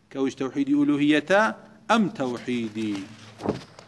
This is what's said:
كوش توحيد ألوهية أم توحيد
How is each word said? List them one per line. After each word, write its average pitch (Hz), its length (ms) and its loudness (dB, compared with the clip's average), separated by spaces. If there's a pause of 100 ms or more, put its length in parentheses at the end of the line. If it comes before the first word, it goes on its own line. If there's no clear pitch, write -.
(120)
كوش 135 220 -2
توحيد 135 340 -4
ألوهية 147 880 2 (340)
أم 214 180 4
توحيد 120 680 -4 (1080)